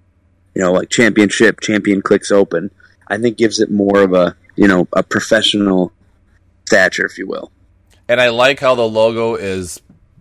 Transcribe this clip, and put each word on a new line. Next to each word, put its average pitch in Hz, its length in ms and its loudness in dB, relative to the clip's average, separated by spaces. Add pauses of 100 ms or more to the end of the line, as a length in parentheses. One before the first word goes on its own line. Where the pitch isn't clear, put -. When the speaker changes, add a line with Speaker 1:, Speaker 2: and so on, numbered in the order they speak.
(540)
Speaker 1:
you 98 80 -6
know, 90 120 0
like 92 160 -2
championship, 107 720 2
Champion 101 400 -2
Clicks - 300 0
Open, 98 380 0 (380)
I 101 100 -4
think 113 200 -2
gives 110 240 0
it - 100 -2
more 101 300 2
of 92 120 2
a, 90 220 0 (220)
you 101 100 4
know, 90 260 2
a 95 100 0
professional 101 880 -2 (720)
stature, 95 400 0
if - 120 -12
you 95 100 -12
will. - 220 -12 (600)
Speaker 2:
And 120 100 0
I 123 100 2
like 123 300 0
how 131 160 2
the 117 120 0
logo 113 480 0
is 95 460 -8 (400)